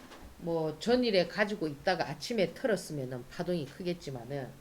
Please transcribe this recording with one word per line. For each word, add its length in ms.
뭐, 420
전일에 480
가지고 400
있다가 420
아침에 440
털었으면은 760
파동이 360
크겠지만은 840